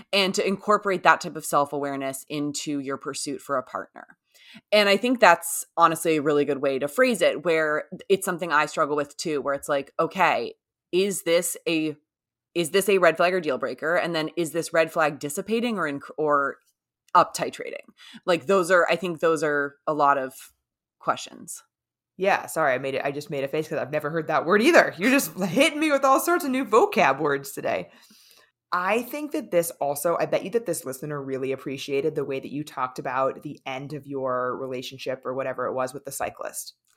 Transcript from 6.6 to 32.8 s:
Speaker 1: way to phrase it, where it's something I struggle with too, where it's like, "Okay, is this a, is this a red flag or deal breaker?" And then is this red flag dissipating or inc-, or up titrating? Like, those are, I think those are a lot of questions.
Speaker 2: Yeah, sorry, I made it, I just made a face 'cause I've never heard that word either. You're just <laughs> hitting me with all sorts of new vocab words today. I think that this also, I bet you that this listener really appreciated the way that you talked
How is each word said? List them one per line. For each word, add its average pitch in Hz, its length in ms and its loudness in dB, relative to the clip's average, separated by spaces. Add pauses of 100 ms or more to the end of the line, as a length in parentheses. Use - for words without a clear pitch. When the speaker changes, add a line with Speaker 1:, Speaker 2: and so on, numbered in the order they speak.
Speaker 1:
way 139 180 0
to 139 80 -4
phrase 247 340 2
it, 143 220 2
where 160 460 0 (200)
it's 190 160 2
something 175 260 -4
I 151 160 2
struggle 151 280 -2
with 147 220 -4
too, 151 240 -4
where 139 120 -2
it's 139 160 -6
like, 143 300 -2
"Okay, 156 560 0 (360)
is 185 320 0
this 170 340 2 (100)
a, 156 280 -2 (580)
is 170 180 -2
this 190 160 2
a 196 120 4
red 165 180 4
flag 180 160 2
or 185 80 0
deal 147 160 -2
breaker?" 135 380 -4
And 170 200 -2
then 156 220 -2
is 165 140 -4
this 160 220 -4
red 165 180 2
flag 151 280 0
dissipating 214 580 -4
or 160 140 -4
inc-, 143 260 -10
or 143 400 0 (560)
up - 220 4
titrating? - 500 -8 (400)
Like, 170 200 0
those 180 260 4
are, 175 180 6
I 170 80 4
think 170 220 -6
those 165 240 2
are 147 320 -2 (120)
a 156 60 0
lot 143 240 4
of 131 160 -6 (640)
questions. - 640 -8 (540)
Speaker 2:
Yeah, 185 280 0
sorry, 156 300 0
I - 20 -4
made 135 180 -4
it, - 80 -4
I 143 80 -2
just 143 180 -12
made 139 140 -4
a 139 40 -4
face 156 200 -4
'cause 151 120 -6
I've 127 120 -6
never 147 180 -4
heard 160 180 -4
that 147 180 0
word 202 160 4
either. 254 360 8
You're 202 140 2
just 277 220 2
<laughs> 185 60 -12
hitting 269 400 2
me 311 120 2
with 277 140 2
all 269 140 6
sorts 339 260 0
of 277 60 -2
new 262 140 -2
vocab 202 540 4
words 139 320 -2
today. 107 380 -4 (800)
I 190 320 0
think 294 280 -8
that 285 200 -6
this 170 280 2
also, 143 380 -2
I 156 80 0
bet 151 180 -2
you 190 60 -8
that 233 160 -2
this 160 180 -4
listener 147 380 -8
really 135 320 -6
appreciated 139 640 -4
the 143 100 -2
way 135 160 -6
that 131 100 -12
you 147 140 -6
talked 131 340 -8